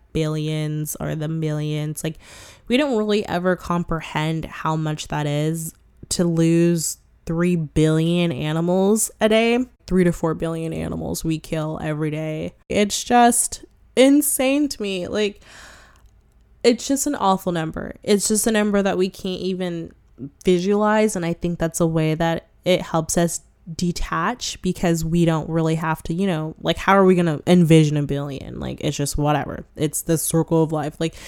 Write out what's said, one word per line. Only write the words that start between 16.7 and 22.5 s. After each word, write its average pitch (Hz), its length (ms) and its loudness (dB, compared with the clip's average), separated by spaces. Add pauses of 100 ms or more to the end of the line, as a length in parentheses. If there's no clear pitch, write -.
just 277 220 -2
an 294 80 -2
awful 190 380 0
number. 160 500 -6
It's 202 240 2
just 214 180 0
a 233 60 2
number 208 300 2
that 190 160 0
we 190 120 0
can't 185 300 -8
even 180 540 -6 (500)
visualize, 208 720 2
and 175 100 -4
I 170 60 -2
think 170 280 -4
that's 165 200 -2
a 170 80 2
way 156 260 0
that 165 360 -2 (160)